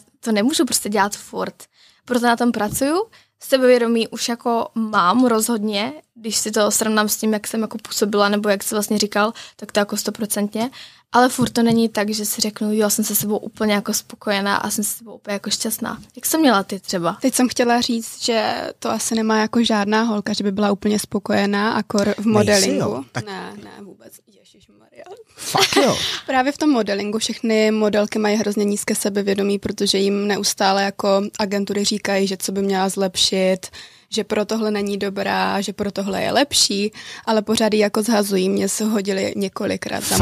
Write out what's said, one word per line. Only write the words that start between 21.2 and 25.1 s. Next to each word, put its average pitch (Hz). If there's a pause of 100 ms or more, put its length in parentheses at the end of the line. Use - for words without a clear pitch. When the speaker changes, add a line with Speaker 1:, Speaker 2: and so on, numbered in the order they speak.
Speaker 2:
akor 214
v 202
Speaker 3:
Nejsi, 208
Speaker 2:
modelingu. 202
Speaker 3:
jo? -
Tak 220
Speaker 2:
Ne, 190 (120)
ne, 202 (140)
vůbec. 214 (280)
Ježišmarja. 214 (320)